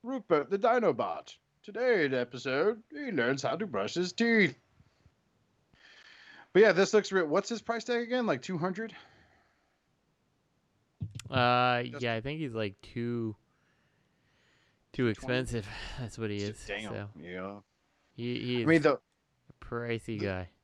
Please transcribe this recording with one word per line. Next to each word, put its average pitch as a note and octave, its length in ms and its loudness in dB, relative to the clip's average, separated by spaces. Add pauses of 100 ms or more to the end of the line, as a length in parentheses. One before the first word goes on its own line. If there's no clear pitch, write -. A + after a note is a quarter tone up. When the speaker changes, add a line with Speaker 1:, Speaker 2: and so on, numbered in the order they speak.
Speaker 1:
Rupert G3+ 460 0
the G3 80 0
Dinobot. F3 760 0 (300)
Today G#3+ 420 2
in C3 80 0
episode, C3+ 760 0
he C#4+ 220 -8
learns C3 300 2
how C3+ 140 0
to G#3 100 -4
brush G#2+ 280 -4
his F3 180 -2
teeth. A3+ 440 4 (2000)
But F#3+ 80 10
yeah, G#3+ 100 10
this F#3+ 220 4
looks G3+ 180 4
real. F#3 140 2
What's E3 240 0
his A3+ 100 -6
price A#3 240 -6
tag A#3+ 180 -2
again? A#3+ 240 -2
Like, C#3+ 140 0
two F#3 160 -6
hundred? F#3+ 380 -4 (2250)
Speaker 2:
Uh, B2 520 4
Speaker 1:
Just B2 200 -8
Speaker 2:
yeah, A#2 120 0
I A2+ 80 -2
think D3 180 -6
he's, C3 140 -4
like, G#2+ 260 -4
too, A#2 560 -4 (1600)
too C3+ 100 -2
Speaker 1:
Twenty? A#2 80 4
Speaker 2:
expensive. A#2+ 580 -4 (160)
<laughs> - 160 -10
That's A2 180 -10
what A2 120 -4
he G2+ 80 -4
is, G#2 280 -4
Speaker 1:
Damn. G#2 240 -8
Speaker 2:
so. G2+ 180 -8 (140)
Speaker 1:
Yeah. F#2 340 -10 (600)
Speaker 2:
He, A#2+ 240 -6
he B2 180 -2
Speaker 1:
I - 40 0
Speaker 2:
is A#2 40 0
Speaker 1:
mean, D#3+ 160 6
the D3+ 120 6
Speaker 2:
a - 40 -6 (680)
pricey A#2 540 -6
Speaker 1:
the, - 0 -
Speaker 2:
guy. F#2 300 -4 (160)